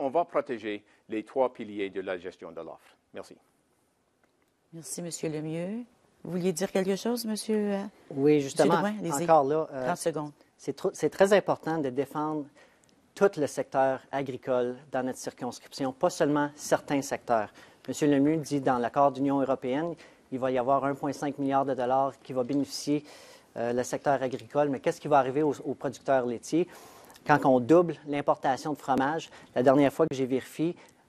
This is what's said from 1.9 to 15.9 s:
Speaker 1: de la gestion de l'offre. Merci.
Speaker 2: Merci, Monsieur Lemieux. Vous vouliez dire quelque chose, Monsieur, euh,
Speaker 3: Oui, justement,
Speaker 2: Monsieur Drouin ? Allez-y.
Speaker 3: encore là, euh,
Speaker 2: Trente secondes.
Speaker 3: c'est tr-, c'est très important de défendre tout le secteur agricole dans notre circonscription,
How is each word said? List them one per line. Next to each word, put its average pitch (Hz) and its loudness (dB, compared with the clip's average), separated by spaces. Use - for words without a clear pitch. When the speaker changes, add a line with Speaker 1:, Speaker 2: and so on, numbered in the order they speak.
Speaker 1:
de 95 -8
la 92 -6
gestion 90 -14
de 80 -14
l'offre. - -18
Merci. 98 -16
Speaker 2:
Merci, 165 -12
Monsieur 170 -6
Lemieux. 165 -6
Vous 160 -10
vouliez 180 0
dire 196 -4
quelque 190 0
chose, 233 -4
Monsieur, 214 -2
euh, 196 -4
Speaker 3:
Oui, 147 4
justement, 151 2
Speaker 2:
Monsieur 208 -2
Drouin ? - -
Allez-y. 165 -2
Speaker 3:
encore 160 6
là, 151 0
euh, 131 -6
Speaker 2:
Trente 175 -2
secondes. 151 -4
Speaker 3:
c'est - -8
tr-, - -2
c'est - -2
très 196 4
important 165 2
de 135 -2
défendre 151 -4
tout 202 4
le 143 0
secteur 131 -2
agricole 123 -4
dans 131 -2
notre 127 -6
circonscription, - -8